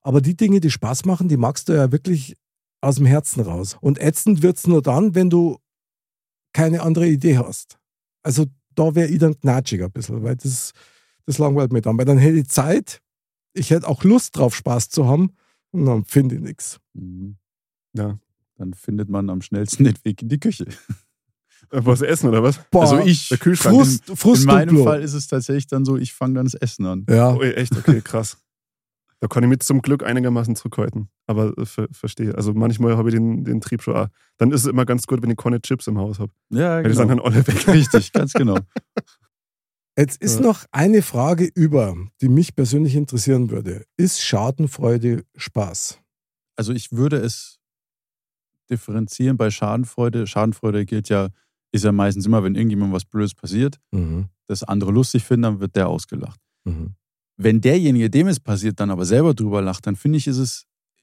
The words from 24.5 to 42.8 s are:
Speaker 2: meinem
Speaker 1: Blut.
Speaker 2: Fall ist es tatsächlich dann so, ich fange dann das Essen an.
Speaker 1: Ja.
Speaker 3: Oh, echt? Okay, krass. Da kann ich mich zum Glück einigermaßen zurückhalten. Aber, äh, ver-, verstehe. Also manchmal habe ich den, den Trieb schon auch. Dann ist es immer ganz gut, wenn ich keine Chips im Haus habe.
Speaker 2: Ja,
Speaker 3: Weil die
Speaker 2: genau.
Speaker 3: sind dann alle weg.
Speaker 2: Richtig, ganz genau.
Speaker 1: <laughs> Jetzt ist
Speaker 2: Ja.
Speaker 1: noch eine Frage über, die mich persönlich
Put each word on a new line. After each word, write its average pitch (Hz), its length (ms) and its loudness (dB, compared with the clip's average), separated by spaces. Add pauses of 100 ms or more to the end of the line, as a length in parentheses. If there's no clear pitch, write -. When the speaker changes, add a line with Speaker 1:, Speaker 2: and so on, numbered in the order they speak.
Speaker 2:
meinem 156 140 4
Speaker 1:
Blut. 147 160 8
Speaker 2:
Fall 147 180 2
ist 147 100 -6
es 143 140 -8
tatsächlich 139 400 -4
dann 135 180 -2
so, 135 120 0
ich - 160 -6
fange 131 220 -2
dann 127 100 -2
das 120 100 -2
Essen 113 300 -6
an. 92 240 -6
Speaker 1:
Ja. 120 260 4
Speaker 3:
Oh, 127 60 -2
echt? 123 340 -2
Okay, 120 260 2
krass. - 360 -6 (840)
Da 110 80 -4
kann 120 160 0
ich 120 60 4
mich 131 100 4
zum 135 240 2
Glück 135 200 0
einigermaßen 120 520 -2
zurückhalten. 107 540 -6 (180)
Aber, 107 300 -2
äh, 117 80 -6
ver-, 110 260 -8
verstehe. 110 440 -8
Also 104 180 -4
manchmal 117 440 0
habe 113 120 0
ich 113 60 0
den, 113 280 -2
den 117 180 -4
Trieb - 220 -8
schon 120 120 -4
auch. 104 120 -2 (300)
Dann 123 140 4
ist 139 100 0
es 131 60 -2
immer 127 180 0
ganz 123 220 -2
gut, 127 140 -2
wenn 117 80 -2
ich 113 80 -2
keine 120 240 -2
Chips - 260 -6
im 107 120 -4
Haus 101 200 -6
habe. 98 120 -8 (180)
Speaker 2:
Ja, 165 280 -2
Speaker 3:
Weil 165 60 -4
die - 60 -4
Speaker 2:
genau. 110 120 0
Speaker 3:
sind - 80 4
dann 123 100 2
alle 120 280 2
weg. 107 200 -2
Speaker 2:
Richtig, 160 460 4
ganz - 200 -2
genau. 107 240 0 (720)
Speaker 1:
<laughs> - 680 -16
Jetzt 139 240 0
ist 156 160 -2
Speaker 2:
Ja. 262 100 0
Speaker 1:
noch 208 240 0
eine 196 320 4
Frage 160 420 0
über, 147 500 0 (260)
die 131 80 2
mich 156 260 2
persönlich 139 400 0